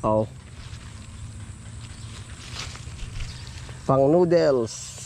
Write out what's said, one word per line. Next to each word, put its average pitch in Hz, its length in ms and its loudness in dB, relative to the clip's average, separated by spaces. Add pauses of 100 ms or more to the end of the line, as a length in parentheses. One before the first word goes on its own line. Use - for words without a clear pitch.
Oh. 110 240 4 (3500)
Pang 135 240 8
noodles. 165 800 4 (120)